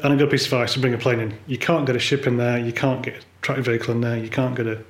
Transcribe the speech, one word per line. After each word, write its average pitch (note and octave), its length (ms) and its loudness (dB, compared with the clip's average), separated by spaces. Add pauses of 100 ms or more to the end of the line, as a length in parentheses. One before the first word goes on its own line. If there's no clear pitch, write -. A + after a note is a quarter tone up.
and C#3+ 100 4
a C#3 40 4
good D3 120 4
piece C#3 160 2
of - 80 -2
ice A#2+ 200 0
to C3+ 60 -2
bring B2+ 140 2
a A#2 40 0
plane A#2 240 2
in. A2 160 -6 (100)
You C3 100 -4
can't D#3+ 280 0
get B2+ 100 2
a A#2+ 40 -2
ship - 280 0
in A#2+ 80 2
there, A#2+ 220 2
you A#2 160 -2
can't B2+ 280 0
get - 140 -8
a - 60 -18 (200)
tracked C3 200 -2
vehicle A#2+ 320 0
in A#2 80 0
there, A#2 160 -2
you A2 120 -6
can't B2+ 260 0
get A#2+ 120 -2
a A2 220 -4